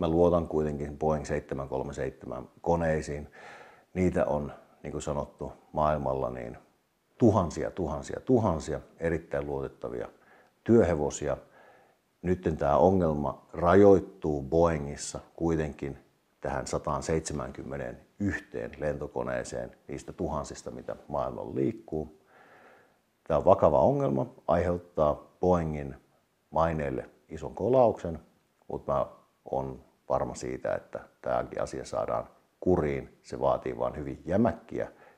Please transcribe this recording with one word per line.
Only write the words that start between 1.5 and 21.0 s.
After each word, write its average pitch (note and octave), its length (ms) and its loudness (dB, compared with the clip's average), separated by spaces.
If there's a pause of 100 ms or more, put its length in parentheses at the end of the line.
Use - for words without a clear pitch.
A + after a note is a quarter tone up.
kolme C2 240 -6
seitsemän C2 560 -10 (120)
koneisiin. D#2 680 -2 (680)
Niitä F2+ 300 2
on, D2 280 -2 (300)
niin D2 100 -10
kuin C#2+ 100 -6
sanottu, C#2+ 500 -6 (200)
maailmalla C#2 580 0
niin B1 280 -12 (600)
tuhansia, F#2+ 520 2
tuhansia, D2 500 -6
tuhansia D#2+ 600 0 (200)
erittäin D2+ 460 -4
luotettavia C2 640 -8 (560)
työhevosia. D2+ 720 4 (840)
Nytten F2 340 0
tää D2 200 4
ongelma D#2 760 4
rajoittuu E2+ 920 6
Boeingissa D2 760 0 (160)
kuitenkin D#2 600 -2 (420)
tähän C2+ 260 -4
sataanseitsemäänkymmeneenyhteen C2+ 2000 -6
lentokoneeseen B1+ 1000 -6 (120)
niistä C2+ 240 -10
tuhansista, D2+ 580 -6
mitä A#1+ 260 -10 (120)